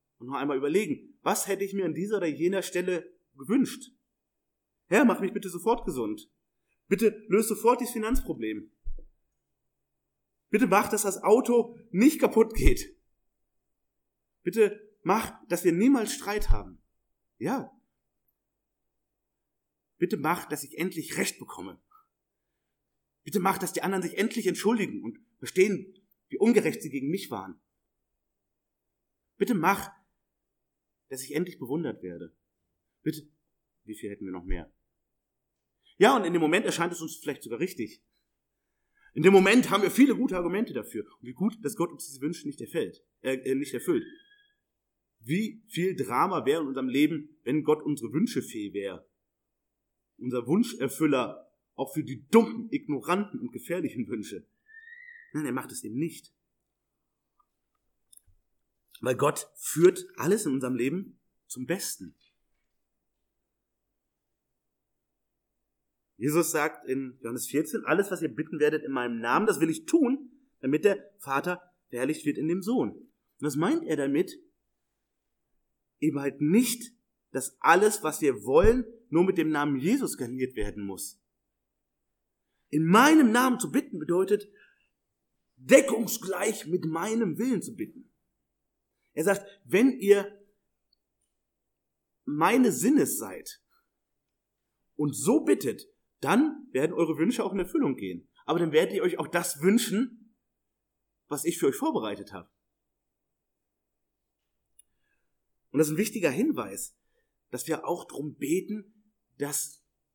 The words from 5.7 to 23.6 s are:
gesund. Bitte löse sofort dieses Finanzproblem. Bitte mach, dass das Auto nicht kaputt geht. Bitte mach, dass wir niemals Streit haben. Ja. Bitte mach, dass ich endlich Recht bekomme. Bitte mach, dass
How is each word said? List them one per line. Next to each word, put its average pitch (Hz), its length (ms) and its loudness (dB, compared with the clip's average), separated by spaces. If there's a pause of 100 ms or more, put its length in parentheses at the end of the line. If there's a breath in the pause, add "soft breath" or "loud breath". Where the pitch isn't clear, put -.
gesund. 113 440 -6 (600)
Bitte 196 400 0
löse 220 220 2
sofort 240 300 2
dieses 226 120 -6
Finanzproblem. 131 800 -4 (1800)
Bitte 214 180 4
mach, 196 220 4
dass 214 140 -2
das 196 200 -2
Auto 233 560 4 (140)
nicht 240 260 6
kaputt 220 360 4
geht. - 420 4 (1500)
Bitte 208 380 2 (220)
mach, - 460 -2
dass 170 160 -2
wir 175 80 4
niemals 220 420 4
Streit - 340 -4
haben. - 340 2 (540)
Ja. 180 340 -4 (2250)
Bitte 170 180 -2
mach, 156 300 -2
dass - 180 -8
ich - 140 -18
endlich 165 400 -6
Recht 196 200 -2
bekomme. 92 400 -14 (1400 soft breath)
Bitte 156 160 -2
mach, 185 200 0
dass 180 160 -6